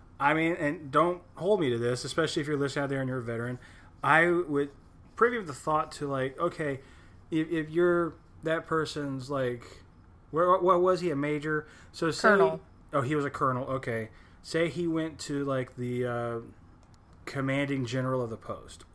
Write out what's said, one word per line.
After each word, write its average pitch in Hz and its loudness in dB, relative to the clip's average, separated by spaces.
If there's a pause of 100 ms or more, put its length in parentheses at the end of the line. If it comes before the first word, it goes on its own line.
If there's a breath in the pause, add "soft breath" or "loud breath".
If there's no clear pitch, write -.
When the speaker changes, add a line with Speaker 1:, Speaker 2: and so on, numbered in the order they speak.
(200 soft breath)
Speaker 1:
I 143 4
mean, 165 2
and 151 -2
don't 170 4 (140)
hold 190 2
me 139 2
to 117 2
this, 120 0
especially 156 0
if 143 -4
you're 151 -2
listening 139 -2
out 139 -2
there 139 -2
and 131 -4
you're 127 -4
a 120 -6
veteran. 117 -6 (440 loud breath)
I 156 6
would, 151 2 (440)
privy 240 4
of 190 -6
the 139 -8
thought 156 0
to, 147 -6
like, 135 -2
okay, 156 -2 (500 soft breath)
if, 160 0
if 156 -2
you're 175 2 (280)
that 160 -2
person's, 143 -4
like, 127 -2 (680)
where, 180 4
what 180 4
was 185 4
he, 175 0
a 139 -2
major? 151 -2 (260 loud breath)
So 165 -2
say - 2
Speaker 2:
Colonel. 165 4 (300)
Speaker 1:
Oh, 143 2
he 135 0
was 143 2
a 139 -2
colonel. 131 0
Okay. 123 -4 (320 soft breath)
Say 165 0
he 170 -4
went 160 -2
to, 143 -4
like, 131 -4
the, 123 -2
uh, 120 -4 (840)
commanding 135 -2
general 127 -2
of 113 -6
the 107 -8
post - -14